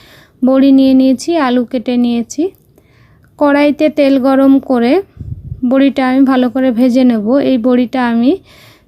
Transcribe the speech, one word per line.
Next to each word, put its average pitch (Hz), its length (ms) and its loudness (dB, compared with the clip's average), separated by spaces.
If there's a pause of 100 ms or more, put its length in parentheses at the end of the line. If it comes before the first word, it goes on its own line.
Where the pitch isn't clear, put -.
(420)
বড়ি 269 300 2
নিয়ে 269 220 4
নিয়েছি, 262 440 0
আলু 247 280 -2
কেটে 247 320 -6
নিয়েছি। 240 460 -4 (960)
কড়াইতে 294 500 0
তেল 277 300 0
গরম 269 340 2 (140)
করে 247 260 0 (680)
বড়িটা 269 440 0
আমি 262 180 0
ভালো 254 240 0
করে 262 220 -2
ভেজে 247 320 0
নেব। 233 220 0 (180)
এই 262 160 0
বড়িটা 247 480 -2
আমি 233 240 0 (560)